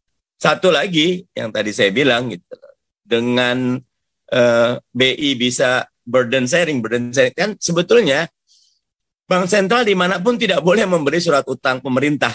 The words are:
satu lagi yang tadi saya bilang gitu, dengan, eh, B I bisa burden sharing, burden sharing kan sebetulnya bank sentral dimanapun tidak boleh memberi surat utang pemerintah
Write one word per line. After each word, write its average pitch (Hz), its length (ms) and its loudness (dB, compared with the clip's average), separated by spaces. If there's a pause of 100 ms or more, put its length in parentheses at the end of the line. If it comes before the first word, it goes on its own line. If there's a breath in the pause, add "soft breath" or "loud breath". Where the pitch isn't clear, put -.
(420)
satu 160 320 2
lagi 165 480 0 (160)
yang 113 160 -8
tadi 107 240 -4
saya 101 160 2
bilang 123 400 0
gitu, - 240 -16 (480)
dengan, 123 720 0 (560)
eh, 120 480 2
B - 200 -6 (120)
I 143 240 -2
bisa 123 480 0 (160)
burden 123 480 0
sharing, 156 320 0
burden 120 320 -4
sharing 127 240 0
kan 202 240 -2
sebetulnya 175 640 0 (1000 soft breath)
bank 180 240 0
sentral 208 320 2
dimanapun 196 560 0
tidak 190 240 0
boleh 196 240 2
memberi 160 320 0
surat 151 320 0
utang 127 320 -4
pemerintah 135 520 0